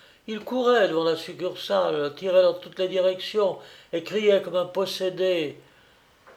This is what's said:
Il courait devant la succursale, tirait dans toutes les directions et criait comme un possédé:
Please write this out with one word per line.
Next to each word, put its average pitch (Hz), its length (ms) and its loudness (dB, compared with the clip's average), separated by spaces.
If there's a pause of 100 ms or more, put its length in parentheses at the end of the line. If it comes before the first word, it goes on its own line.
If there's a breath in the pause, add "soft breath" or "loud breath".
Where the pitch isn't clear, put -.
(260 soft breath)
Il 214 140 -8
courait 240 480 2
devant 165 160 0
la 165 120 2
succursale, 160 1000 -2
tirait 185 260 4
dans 175 120 4
toutes 180 240 -16
les 185 100 -2
directions 185 680 0 (340 loud breath)
et 170 100 -4
criait 202 400 2
comme 180 140 -6
un 180 100 0
possédé: 180 920 -2 (800 soft breath)